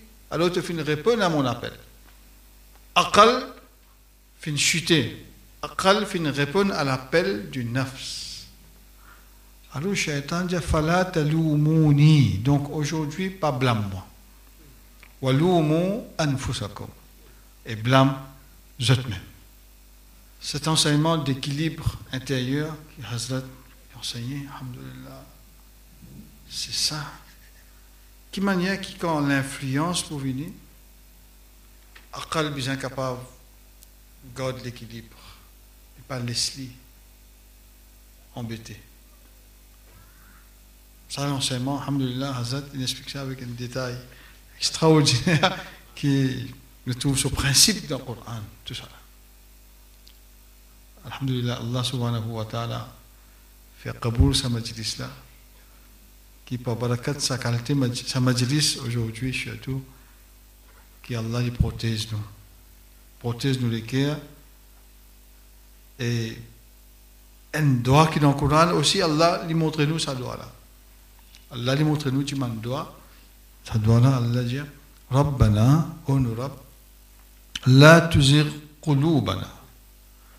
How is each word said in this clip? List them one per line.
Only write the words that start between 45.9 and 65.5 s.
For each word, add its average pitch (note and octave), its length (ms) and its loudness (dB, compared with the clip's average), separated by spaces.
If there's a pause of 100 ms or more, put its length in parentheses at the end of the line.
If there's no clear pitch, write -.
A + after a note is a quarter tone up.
qui B2+ 580 0 (320)
nous B2+ 80 -4
trouve C3 240 -2
ce - 100 0
principe C#3 600 2
dans C#3+ 100 -6
le A#2 60 -10
Coran, A2+ 360 -12 (260)
tout - 80 -12
ça. - 140 -14 (2250)
Alhamdulillah, B2 560 -4
Allah B2 220 -4
subhanahu A#2+ 460 -4
wa A2+ 160 -6
ta'ala A#2 480 -8 (840)
fait A#2 220 -10
qaboul B2+ 360 2
sa B2+ 140 -2
majlis A2+ 500 -6
là, B2+ 100 -8 (1400)
qui B2+ 120 -6
par A#2+ 180 -4
barakat A#2+ 440 -2
sa C3 180 -2
qualité, A#2+ 360 -2
maj-, B2+ 320 0
sa - 140 -4
majlis B2+ 640 2
aujourd'hui A#2 480 -4
surtout, B2 500 -6 (1200)
qui B2 120 -8
Allah A2+ 260 -2
il A#2+ 120 -2
protège A2+ 580 -2
nous, G#2+ 80 -6 (1000)
protège B2 400 -2
nous A#2+ 100 0
les A2+ 140 -4
cœurs, C#3 340 0 (1800)